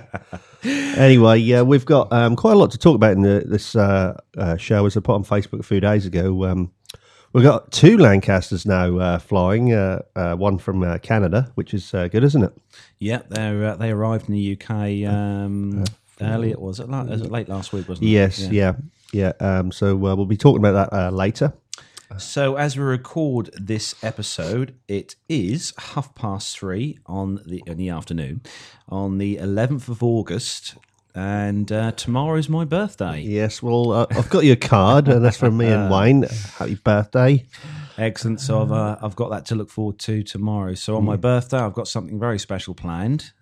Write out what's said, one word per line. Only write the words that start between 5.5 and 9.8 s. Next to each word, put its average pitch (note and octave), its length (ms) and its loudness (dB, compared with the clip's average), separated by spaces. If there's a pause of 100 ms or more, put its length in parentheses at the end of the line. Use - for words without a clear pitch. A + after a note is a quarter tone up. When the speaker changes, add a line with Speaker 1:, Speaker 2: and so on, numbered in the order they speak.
Speaker 2:
a - 20 -10
few G2 180 -2
days G#2 240 2
ago. F#2 400 -2
Um, F2+ 280 -2 (600)
we've B2 120 4
got - 280 2
two G3+ 240 8
Lancasters G2 720 4
now, F2+ 320 2
uh, F2 200 0
flying, G#2 540 0
uh, F#2+ 300 0 (120)